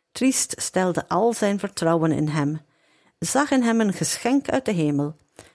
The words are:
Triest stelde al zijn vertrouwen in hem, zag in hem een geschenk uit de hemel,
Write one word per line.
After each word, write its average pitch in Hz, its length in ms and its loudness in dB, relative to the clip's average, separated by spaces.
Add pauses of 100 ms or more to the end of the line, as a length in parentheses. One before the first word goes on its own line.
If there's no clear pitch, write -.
(120)
Triest - 500 -2
stelde 180 460 -2
al 220 260 2
zijn 202 260 0
vertrouwen 165 520 0
in 151 160 0
hem, 151 340 -2 (580)
zag 269 320 0
in 262 100 4
hem 226 200 2
een 202 120 2
geschenk 254 560 -2
uit 262 160 -2
de 220 60 0
hemel, 147 440 0 (400)